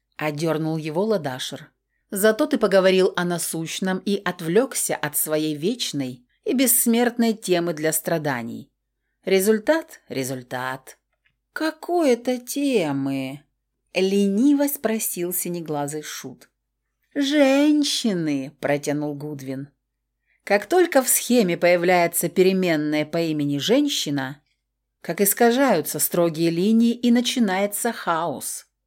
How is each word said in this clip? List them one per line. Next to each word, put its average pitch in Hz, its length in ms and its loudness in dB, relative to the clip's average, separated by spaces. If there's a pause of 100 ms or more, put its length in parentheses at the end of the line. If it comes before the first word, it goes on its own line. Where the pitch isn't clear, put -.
(180)
одернул 156 600 -2
его 156 260 -4
Ладашер. 143 680 -4 (380)
«Зато 214 380 2
ты 285 100 0
поговорил 190 580 4
о 180 80 -2
насущном 175 760 -4
и 196 240 -2
отвлекся 180 720 -2
от 147 200 -4
своей 156 400 -2
вечной 143 720 -6 (200)
и 381 80 -2
бессмертной 233 800 2
темы 175 400 0
для 156 200 -2
страданий. 131 760 -4 (540)
Результат, 214 840 0
результат». 127 880 -6 (560)
«Какой 311 580 0
это 240 260 -2
темы?» 143 1040 -2 (500)
лениво 202 720 2
спросил 220 680 -6
синеглазый 156 680 -6
шут. - 480 -14 (720)
«Женщины», 269 1400 2
протянул 147 560 -2
Гудвин. 139 540 -10 (720)
Как 202 240 0
только 349 340 4
в 247 80 0
схеме 202 480 2
появляется 175 720 2
переменная 165 760 2
по 151 120 -6
имени 151 400 -2
«женщина», 143 840 0 (600)
как 170 180 -6
искажаются 233 760 2
строгие 165 540 0
линии 226 420 4
и - 160 0
начинается 226 840 0
хаос. 165 760 -4 (200)